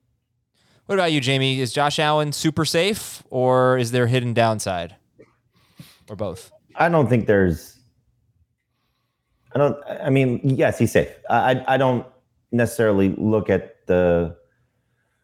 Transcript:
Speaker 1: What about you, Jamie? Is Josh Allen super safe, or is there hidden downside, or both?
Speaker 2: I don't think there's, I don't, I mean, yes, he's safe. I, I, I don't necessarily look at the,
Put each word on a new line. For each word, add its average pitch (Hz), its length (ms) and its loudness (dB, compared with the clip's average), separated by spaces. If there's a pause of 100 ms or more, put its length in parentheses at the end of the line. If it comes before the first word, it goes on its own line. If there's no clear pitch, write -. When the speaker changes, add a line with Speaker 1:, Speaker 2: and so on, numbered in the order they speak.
(840)
Speaker 1:
What 196 120 -4
about 175 160 2
you, 147 100 0
Jamie? 135 380 0
Is 123 120 -4
Josh 143 260 0
Allen 151 340 0
super 156 340 -2
safe, - 640 -4
or 127 480 2
is 117 120 -2
there 123 160 0
hidden 120 280 -2
downside, 104 640 -2 (1120)
or 107 60 -14
both? 92 360 -10 (220)
Speaker 2:
I 165 160 0
don't 156 180 2
think 117 180 0
there's, 95 520 0 (1800)
I 131 40 -2
don't, 143 200 0 (100)
I 123 220 -6
mean, 131 340 0
yes, 135 340 0
he's 117 140 2
safe. 82 160 2 (220)
I, 117 240 2
I, 131 200 -2
I - 40 2
don't 127 280 0 (440)
necessarily 107 640 2
look 107 320 0
at - 380 -2
the, 87 500 2 (880)